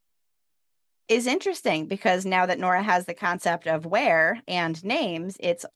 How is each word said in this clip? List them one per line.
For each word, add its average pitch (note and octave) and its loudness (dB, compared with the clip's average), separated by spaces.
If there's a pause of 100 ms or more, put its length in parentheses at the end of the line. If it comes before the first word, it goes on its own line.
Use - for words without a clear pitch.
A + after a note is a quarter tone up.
(1080)
is A#3 2
interesting B3+ -2
because F#3+ 0
now F#3 2
that F3+ 0
Nora F3+ 2
has F3+ 2
the F3 -8
concept F3 -2
of D#3+ -2
where F#3 2
and E3 -2
names, G3 -4
it's F3 -2 (120)